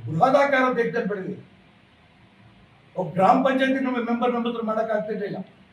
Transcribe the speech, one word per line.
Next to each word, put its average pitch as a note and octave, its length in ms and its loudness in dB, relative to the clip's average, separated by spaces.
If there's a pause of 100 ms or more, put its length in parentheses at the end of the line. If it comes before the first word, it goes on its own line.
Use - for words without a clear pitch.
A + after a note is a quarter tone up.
ಬೃಹದಾಕಾರದ B3+ 800 2
ಯಜ್ಞ A#3 160 -4 (100)
ಬೆಳೆದಿದೆ. F#3 320 -8 (1600)
ಒಬ್ಬ F3+ 160 -4
ಗ್ರಾಮ G3+ 300 6
ಪಂಚಾಯತಿ C4 400 0
ನಮ್ಮ B3 140 -2 (100)
ಮೆಂಬರ್ A#3+ 260 0
ನಮ್ಮ A#3 140 -2
ಹತ್ರ A3+ 200 -6
ಮಾಡಕ್ A3 260 -2
ಆಗ್ತಿರ್ಲಿಲ್ಲ, G3+ 440 -6 (340)